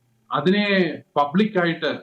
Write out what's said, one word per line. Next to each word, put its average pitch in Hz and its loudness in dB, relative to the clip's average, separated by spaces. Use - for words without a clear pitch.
അതിനെ 185 0
പബ്ലിക്കായിട്ട്, 165 0